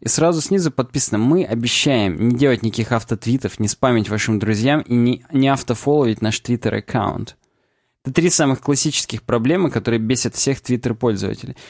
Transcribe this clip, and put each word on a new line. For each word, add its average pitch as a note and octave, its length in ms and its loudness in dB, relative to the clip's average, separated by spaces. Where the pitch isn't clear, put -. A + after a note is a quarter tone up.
И A#2+ 80 -4
сразу E3 320 2
снизу F3 320 0
подписано: B2 460 -2
"Мы D3+ 260 4
обещаем A#2 840 0
не A#2+ 60 2
делать B2+ 260 2
никаких A2+ 300 -2
автотвитов, A#2 680 -2
не G#2 80 0
спамить A#2+ 400 0
вашим G#2+ 300 -2
друзьям A2 420 0
и - 140 -4
не, A#2+ 360 2
не C3+ 180 2
автофолловить C3 720 0
наш A2 180 -2
Twitter-аккаунт". A2 960 -4
Это C3+ 100 -6
три E3+ 160 4
самых C3+ 300 2
классических - 600 -2
проблемы, C#3 480 0
которые A#2 280 0
бесят A2+ 360 0
всех - 260 -2
Twitter-пользователей. A2 960 -2